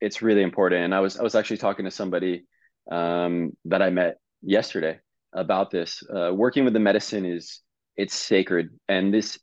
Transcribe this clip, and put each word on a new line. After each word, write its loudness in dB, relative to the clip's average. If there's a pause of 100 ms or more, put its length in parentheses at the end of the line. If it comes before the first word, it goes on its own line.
It's -6
really 6
important. 2
And 0
I 2
was, 0
I -2
was 0
actually 0
talking -2
to -4
somebody, -4 (460)
um, -2 (140)
that 2
I 2
met 0 (240)
yesterday -2 (320)
about -2
this. -6
Uh, -4
working 2
with 2
the 2
medicine 0
is, -8 (360)
it's -4
sacred. 2 (180)
And 2
this 0